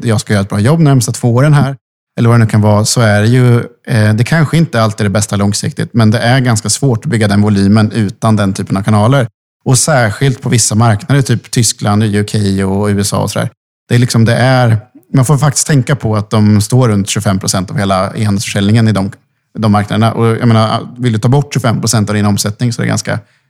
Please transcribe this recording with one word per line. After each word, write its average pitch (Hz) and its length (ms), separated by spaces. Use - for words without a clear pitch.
jag 110 180
ska - 120
göra 101 100
ett 101 60
bra 104 120
jobb 147 200
närmsta 135 320
två 120 220
åren 143 200
här, 139 220
eller 117 100
vad 117 100
det 117 60
nu 104 60
kan 110 100
vara, 104 240
så - 160
är 104 200
det 104 60
ju, 123 320
eh, 107 280
det 117 100
kanske 156 320
inte 151 260
alltid 110 180
är 110 40
det 101 60
bästa 104 260
långsiktigt, - 560
men 110 180
det 113 80
är 123 220
ganska 120 280
svårt 120 360
att - 60
bygga 107 180
den 101 140
volymen 104 500
utan 110 440
den 101 160
typen 95 240
av 95 60
kanaler. 110 440
Och 127 140
särskilt 127 640
på 131 60
vissa - 260
marknader, 117 480
typ - 280
Tyskland, 110 520
U 104 300
K 98 340
och 98 200
U 101 140
S 98 120
A 101 40
och 101 140
sådär. 113 200
Det 123 60
är 120 40
liksom, 120 260
det 117 100
är, 123 440
man 135 100
får 143 140
faktiskt 143 280
tänka 143 300
på 110 200
att 101 140
de 104 300
står 123 280
runt 101 200
tjugofem 98 300
procent 95 320
av - 80
hela 98 380
e-handelsförsäljningen 107 720
i 110 40
de, 98 180
de 107 140
marknaderna. 107 400
Och 113 140
jag 113 220
menar, 110 320
vill 123 140
du 110 60
ta 123 100
bort 139 260
tjugofem 117 260
procent 110 300
av 104 40
din 104 120
omsättning 104 460
så 117 100
är - 20
det 113 40
ganska 107 300